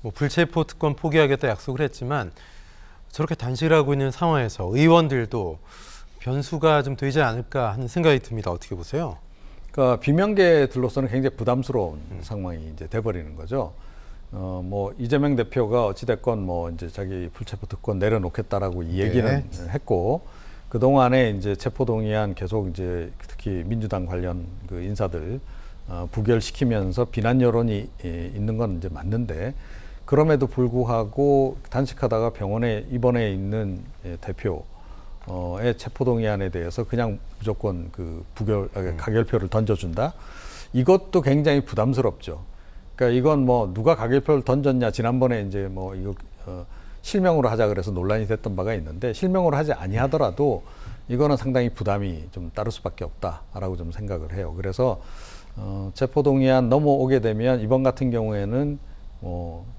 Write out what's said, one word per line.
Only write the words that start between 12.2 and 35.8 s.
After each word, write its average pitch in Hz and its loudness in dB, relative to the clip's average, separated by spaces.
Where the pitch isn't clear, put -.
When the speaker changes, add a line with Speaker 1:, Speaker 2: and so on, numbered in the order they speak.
Speaker 2:
상황이 92 -6
이제 78 -12
돼버리는 92 -4
거죠. 90 -4
어, 92 -6
뭐 98 -4
이재명 139 2
대표가 117 2
어찌됐건 110 -2
뭐 85 -4
이제 85 -8
자기 92 -6
불체포 - -10
특권 98 -4
내려놓겠다라고 95 0
이 82 -2
Speaker 1:
네. 98 2
Speaker 2:
얘기는 123 2
했고, 113 0
그동안에 127 6
이제 98 -2
체포동의안 107 0
계속 101 -2
이제 87 -4
특히 92 -4
민주당 104 -2
관련 90 -4
그 87 -6
인사들, 92 -4
어, 87 -6
부결시키면서 110 2
비난 117 2
여론이, 117 2
예, 85 -6
있는 107 -2
건 104 0
이제 90 -6
맞는데, 98 -4
그럼에도 147 4
불구하고 127 2
단식하다가 117 0
병원에 107 -2
입원해 120 2
있는, 98 -2
예, 87 -8
대표, 90 -4
어,의 92 -2
체포동의안에 110 0